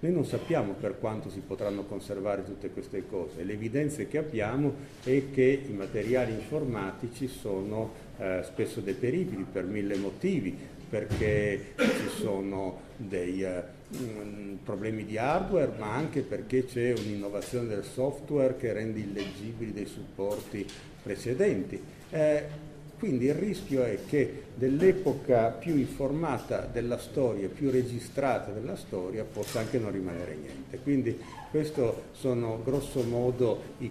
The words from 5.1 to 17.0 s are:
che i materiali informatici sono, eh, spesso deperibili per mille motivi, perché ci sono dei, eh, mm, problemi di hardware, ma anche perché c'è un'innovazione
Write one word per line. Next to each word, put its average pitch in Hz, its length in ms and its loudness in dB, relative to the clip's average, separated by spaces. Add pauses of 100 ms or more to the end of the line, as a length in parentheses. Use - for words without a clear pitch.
che 135 340 8
i 110 60 -6
materiali 113 600 2
informatici 117 960 -2
sono, 107 640 -2 (260)
eh, 92 260 0
spesso - 360 -2
deperibili 113 680 0
per 92 140 -2
mille 101 320 0
motivi, 101 760 0 (140)
perché 104 880 2
ci - 320 4 (140)
sono 98 580 -2 (160)
dei, 92 460 -2
eh, 92 200 -2 (340)
mm, 104 640 -6
problemi 107 420 -2
di 107 140 -2
hardware, 156 600 2
ma 107 140 -2
anche 147 280 0
perché 127 460 0
c'è 123 260 2
un'innovazione 104 760 -2